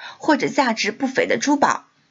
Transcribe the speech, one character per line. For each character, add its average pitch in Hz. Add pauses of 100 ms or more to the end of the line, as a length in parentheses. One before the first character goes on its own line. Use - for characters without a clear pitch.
(180)
或 302
者 147
价 254
值 214
不 254
菲 -
的 214
珠 285
宝。 208 (260)